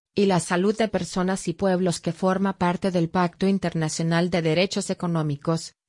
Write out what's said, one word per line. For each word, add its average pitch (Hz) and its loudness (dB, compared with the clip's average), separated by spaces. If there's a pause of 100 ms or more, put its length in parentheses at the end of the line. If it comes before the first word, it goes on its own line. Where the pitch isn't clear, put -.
(160)
y 202 4
la 180 4
salud 190 0
de 220 0
personas 185 -2
y 170 -4
pueblos 185 0
que 170 -4
forma 190 0
parte 180 0
del 170 0
Pacto 185 0
Internacional 165 0
de 170 0
Derechos 185 0
Económicos, 165 -2 (160)